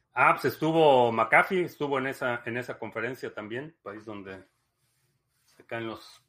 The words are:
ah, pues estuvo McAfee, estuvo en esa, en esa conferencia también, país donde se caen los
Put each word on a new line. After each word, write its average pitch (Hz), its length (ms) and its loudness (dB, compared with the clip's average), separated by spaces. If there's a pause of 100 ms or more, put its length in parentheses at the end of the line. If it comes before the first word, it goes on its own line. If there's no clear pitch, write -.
(140)
ah, 143 200 4
pues - 120 -4
estuvo 143 640 4
McAfee, 147 540 2
estuvo 139 340 -4
en 131 80 -4
esa, 127 380 -4
en 117 120 -6
esa 117 220 -10
conferencia 117 540 -8
también, 120 500 -12
país 104 200 -14
donde 98 400 -14 (1000)
se - 220 -20
caen 117 220 -10
los - 420 -16